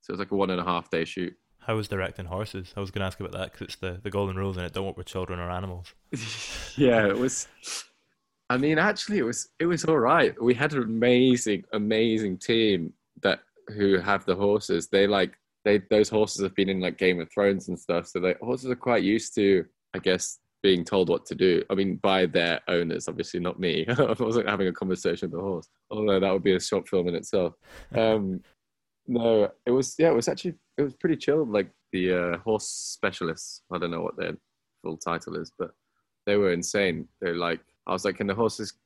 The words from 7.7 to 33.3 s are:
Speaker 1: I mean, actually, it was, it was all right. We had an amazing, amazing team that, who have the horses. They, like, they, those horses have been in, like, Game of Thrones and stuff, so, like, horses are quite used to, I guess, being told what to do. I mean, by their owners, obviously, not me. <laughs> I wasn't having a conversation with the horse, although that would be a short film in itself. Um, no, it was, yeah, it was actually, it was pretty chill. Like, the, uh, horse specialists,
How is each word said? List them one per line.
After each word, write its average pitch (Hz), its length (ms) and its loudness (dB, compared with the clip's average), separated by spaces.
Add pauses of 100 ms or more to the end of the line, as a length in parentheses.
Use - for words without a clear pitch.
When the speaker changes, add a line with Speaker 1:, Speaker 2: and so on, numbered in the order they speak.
Speaker 1:
I 123 60 2
mean, 151 220 2
actually, 202 400 0
it 143 40 0
was, 120 260 -4 (100)
it 165 80 0
was 170 180 0
all 160 140 4
right. 131 440 4
We 120 120 6
had 147 200 -2
an 131 80 0
amazing, 117 920 4
amazing 110 680 0
team 107 540 2 (300)
that, 95 180 2 (280)
who 101 300 2
have 95 280 0
the 95 80 2
horses. 101 540 0
They, 98 180 6
like, 98 320 2 (260)
they, 104 140 6 (100)
those 107 220 4
horses 107 320 0
have 95 120 -2
been 95 140 2
in, 95 120 0
like, 90 180 -2
Game 92 220 2
of 82 120 -8
Thrones 101 360 2
and 87 100 -6
stuff, 87 300 -2
so, - 120 -6
like, 90 200 0
horses 131 300 -6
are 123 60 -2
quite 120 280 0
used 107 320 0
to, 98 280 4 (300)
I 92 60 -6
guess, - 400 -2 (220)
being 92 220 4
told 92 240 2
what - 180 0
to - 100 -8
do. 92 340 4
I 98 60 0
mean, 95 200 -2
by 95 300 2
their 85 420 0
owners, 85 400 -2
obviously, - 320 -6
not 87 200 -4
me. 80 260 0
<laughs> - 20 -10
I 123 300 2
wasn't 113 300 0
having 98 180 0
a 90 60 0
conversation 90 580 -2
with 82 80 -8
the 92 80 -6
horse, 90 220 -6 (220)
although 104 300 2
that 95 120 2
would 95 100 0
be 95 140 4
a 92 40 0
short - 280 -2
film 90 200 0
in 87 60 -2
itself. 87 400 -2 (400)
Um, 107 480 0 (640)
no, 117 440 2 (140)
it 127 60 0
was, 131 280 0
yeah, 160 120 4
it 151 60 4
was 117 120 0
actually, 165 260 -6 (220)
it 139 60 0
was 139 120 -4
pretty 165 220 -2
chill. 147 300 0
Like, 104 240 0 (220)
the, 92 200 2
uh, 87 260 0
horse 107 280 -2
specialists, - 960 -6 (100)